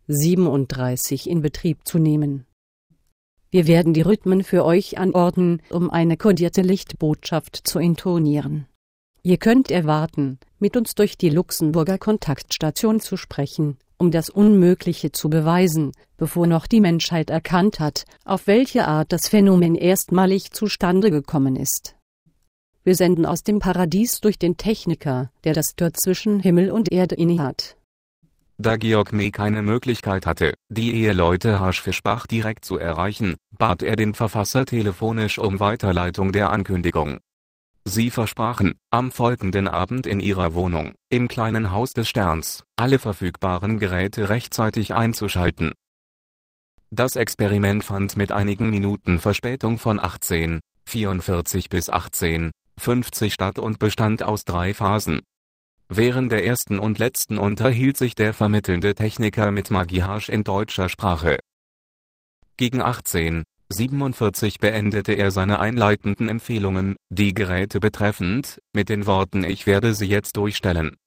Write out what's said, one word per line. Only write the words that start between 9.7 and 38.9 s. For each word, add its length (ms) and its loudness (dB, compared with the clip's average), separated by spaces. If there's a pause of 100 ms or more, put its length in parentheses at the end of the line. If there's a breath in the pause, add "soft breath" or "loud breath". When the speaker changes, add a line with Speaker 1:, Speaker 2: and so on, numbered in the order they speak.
Speaker 1:
erwarten, 680 0 (200)
mit 180 0
uns 180 -2
durch 220 2
die 140 2
Luxemburger 680 2
Kontaktstation 1040 0
zu 160 -8
sprechen, 640 -4 (180)
um 140 4
das 180 0
Unmögliche 840 4
zu 200 -2
beweisen, 640 2 (260 soft breath)
bevor 280 0
noch 200 2
die 160 6
Menschheit 480 2
erkannt 500 0
hat, 240 -4 (220 soft breath)
auf 200 -2
welche 400 4
Art 240 2
das 180 -2
Phänomen 460 6
erstmalig 760 2
zustande 600 2
gekommen 460 0
ist. 400 -6 (840)
Wir 120 4
senden 300 4
aus 180 -2
dem 160 0
Paradies 600 0
durch 180 0
den 200 0
Techniker, 720 -4 (140)
der 100 0
das 220 -2
Tor 180 0
zwischen 460 0
Himmel 300 4
und 220 0
Erde 220 2
innehat.“ 640 -2 (760)
Speaker 2:
Da 200 0
Georg 360 2
May 200 0
keine 300 -2
Möglichkeit 640 -2
hatte, 280 0 (140)
die 260 -2
Eheleute 640 2
Hasch-Fischbach 720 -4
direkt 360 -4
zu 140 -4
erreichen, 560 -4 (240)
bat 240 0
er 140 -2
den 180 0
Verfasser 500 -2
telefonisch 760 -2
um 180 -2
Weiterleitung 720 0
der 200 2
Ankündigung. 680 -2 (640)
Sie 260 -2
versprachen, 640 -2 (180)